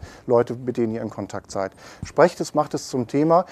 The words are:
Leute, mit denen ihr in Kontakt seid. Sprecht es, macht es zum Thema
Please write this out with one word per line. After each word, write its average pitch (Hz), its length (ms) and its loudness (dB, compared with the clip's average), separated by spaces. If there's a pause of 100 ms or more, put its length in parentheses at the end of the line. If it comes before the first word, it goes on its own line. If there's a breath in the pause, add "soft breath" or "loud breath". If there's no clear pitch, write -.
(280 loud breath)
Leute, 120 260 2
mit 123 220 -6
denen 113 180 0
ihr 113 80 -6
in 107 80 -6
Kontakt 101 400 -10
seid. 95 220 -6 (320 loud breath)
Sprecht 175 360 2
es, - 140 -8
macht 151 200 -2
es - 140 -8
zum 123 200 -4
Thema 165 440 2